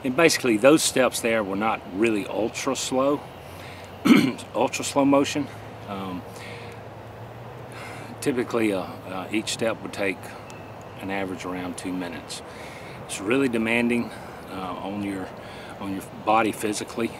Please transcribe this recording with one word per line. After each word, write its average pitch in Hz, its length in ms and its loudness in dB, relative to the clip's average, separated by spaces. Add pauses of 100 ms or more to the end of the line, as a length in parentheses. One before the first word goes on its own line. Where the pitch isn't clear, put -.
and 127 120 0
basically 135 420 6
those 143 240 8
steps - 380 4
there 113 240 2
were 95 120 -2
not 104 260 0 (120)
really 104 340 4
ultra 117 480 0
slow, 135 440 2 (840)
<clears throat> - 500 6
ultra 123 300 2
slow 139 180 4
motion. 139 440 6 (420)
Um, 95 320 -6 (2000)
typically, 120 500 2
uh, 92 120 0 (240)
uh, 92 240 -6
each 107 180 0
step 110 320 -2
would 92 120 -10
take 98 240 -2 (840)
an 95 80 -8
average 95 360 -4
around 90 320 -6
two 92 140 -6
minutes. 87 500 -8 (640)
It's - 140 -8
really 123 300 2
demanding, 117 600 2 (420)
uh, 92 300 -6
on 101 220 -4
your, 98 240 -4 (520)
on 98 140 -6
your 92 100 -6 (220)
body 110 260 6
physically. 110 680 -2